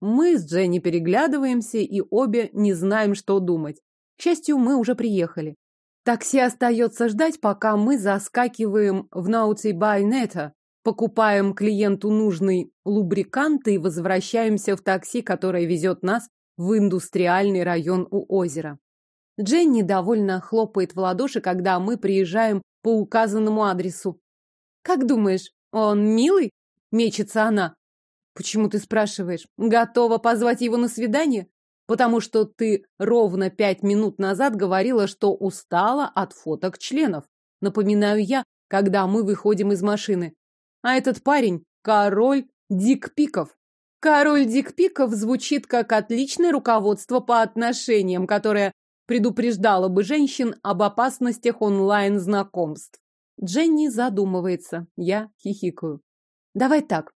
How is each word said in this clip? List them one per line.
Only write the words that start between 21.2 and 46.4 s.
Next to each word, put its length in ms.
когда 400
мы 180
приезжаем 640
по 160
указанному 680
адресу. 560
"Как 240
думаешь, 460
он 440
милый?" 360
мечется 520
она. 320
"Почему 360
ты 100
спрашиваешь? 680
Готова 600
позвать 440
его 160
на 100
свидание? 600
Потому 320
что 260
ты 400
ровно 520
пять 340
минут 360
назад 360
говорила, 520
что 280
устала 720
от 280
фоток 440
членов", 480
напоминаю 640
я, 200
когда 400
мы 160
выходим 480
из 100
машины. 540
"А 140
этот 280
парень – 420
король 640
дикпиков". 880
"Король 460
дикпиков" 640
звучит 560
как 240
отличное 640